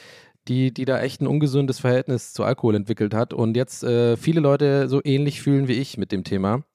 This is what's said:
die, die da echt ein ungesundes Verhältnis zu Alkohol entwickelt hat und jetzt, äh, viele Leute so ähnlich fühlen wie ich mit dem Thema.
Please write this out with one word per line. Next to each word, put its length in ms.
die, 260
die 120
da 140
echt 220
ein 60
ungesundes 500
Verhältnis 560
zu 100
Alkohol 300
entwickelt 400
hat 220
und 200
jetzt, 280
äh, 340
viele 240
Leute 480
so 140
ähnlich 400
fühlen 240
wie 60
ich 260
mit 120
dem 120
Thema. 400